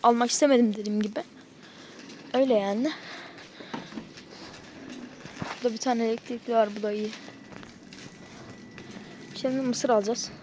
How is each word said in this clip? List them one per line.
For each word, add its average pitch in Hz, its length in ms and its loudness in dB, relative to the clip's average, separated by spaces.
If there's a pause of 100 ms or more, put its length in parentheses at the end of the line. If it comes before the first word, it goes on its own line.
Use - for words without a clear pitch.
Almak 240 280 6
istemedim 240 460 6
dediğim 214 260 0
gibi. 214 200 -4 (1120)
Öyle 254 200 6
yani. 208 360 2 (2750)
Burada 233 120 2
bir 226 60 -6
tane 233 240 2
elektrikli 233 500 -2
var, 220 140 8 (100)
bu 208 40 -4
da 208 100 0
iyi. 214 180 -2 (2250)
Şimdi 262 260 0
mısır 247 300 0
alacağız. 220 400 2 (120)